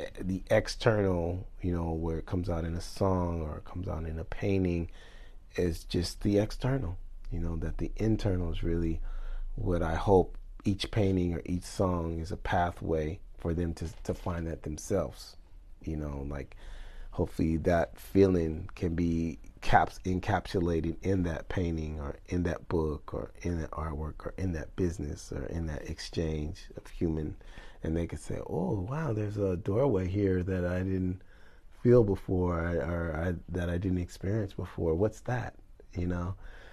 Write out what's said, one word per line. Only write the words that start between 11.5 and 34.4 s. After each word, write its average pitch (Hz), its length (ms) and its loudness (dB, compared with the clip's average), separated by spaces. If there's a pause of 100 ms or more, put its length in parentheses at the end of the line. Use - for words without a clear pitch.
song 85 560 0
is 82 100 -6
a - 60 -2
pathway 85 840 0 (180)
for 85 160 0
them 85 200 0
to, 82 120 -4 (180)
to - 80 -2
find 85 340 -4
that 78 180 -6
themselves, - 720 -4 (460)
you 78 140 -4
know, 71 320 -4
like, 69 280 -8 (640)
hopefully 82 380 2
that 82 420 4
feeling 90 800 6
can 85 180 -2
be 82 440 2 (220)
caps-, - 440 6
encapsulated 87 960 0
in 95 220 2
that 82 240 -4
painting 80 500 -2
or 71 180 -6 (120)
in 90 160 2
that - 240 -2
book 78 440 0
or - 200 -6 (100)
in 87 180 -2
that 78 120 -6
artwork 76 520 -6
or - 140 -8
in 95 140 0
that 78 240 -6
business 82 560 -2
or - 140 -6
in 82 200 -4
that 76 240 -6
exchange 78 840 -4
of - 100 -12
human, 80 480 -2 (480)
and 80 140 0
they 85 100 0
could 80 140 -8
say, - 180 -6 (100)
"Oh, 117 400 -2
wow, 143 240 -2
there's 107 240 -2
a 95 200 2
doorway 98 500 2
here 92 380 2
that 92 200 0
I 90 140 0
didn't 92 420 0 (600)
feel 120 220 10
before, 90 560 2
I, 85 140 0
or 82 420 0
I, 87 180 0 (180)
that 87 160 0
I 87 100 0
didn't 92 200 2
experience 95 540 -2